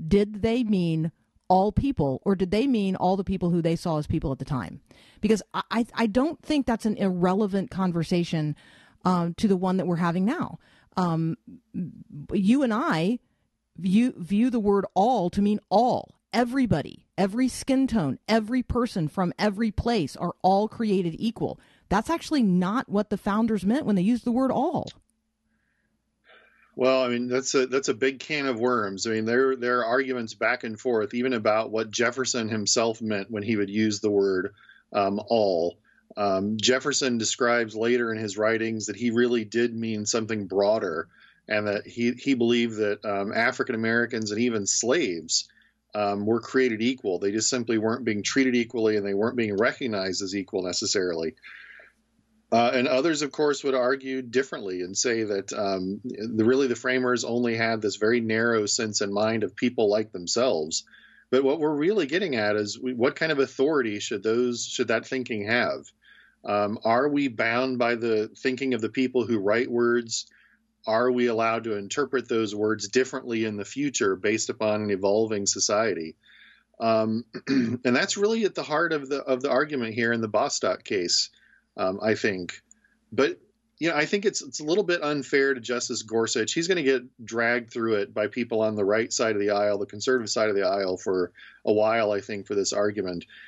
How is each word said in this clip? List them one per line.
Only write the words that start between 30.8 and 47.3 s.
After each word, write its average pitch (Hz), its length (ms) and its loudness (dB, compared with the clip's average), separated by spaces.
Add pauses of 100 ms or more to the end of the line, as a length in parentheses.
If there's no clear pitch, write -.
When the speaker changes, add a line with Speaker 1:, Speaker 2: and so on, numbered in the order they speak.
Speaker 2:
even 123 180 0
about 110 380 2
what 110 220 -2
Jefferson 120 580 -2
himself 113 520 0
meant 107 300 -4
when 107 120 -4
he 110 120 0
would 101 140 0
use 107 320 0
the 107 80 2
word, 98 440 2 (380)
um, 101 360 0
all. 95 500 2 (400)
Um, 101 400 0
Jefferson 127 600 2
describes 113 580 0
later 117 380 0
in 110 60 -4
his 101 180 -6
writings 110 500 0
that 101 100 -8
he 120 140 0
really 120 340 2
did 117 300 0
mean 113 300 -4
something 107 420 -2
broader, 98 600 0 (400)
and 107 200 -2
that 104 180 -2
he, 117 280 -2
he 131 200 0
believed 117 440 2
that, 104 280 -2
um, 101 260 -2
African 123 440 0
Americans 113 560 0
and 104 100 -2
even 113 240 0
slaves, 101 800 0 (460)
um, 104 320 -2
were 113 160 2
created 123 400 0
equal. 123 380 -2
They 101 120 0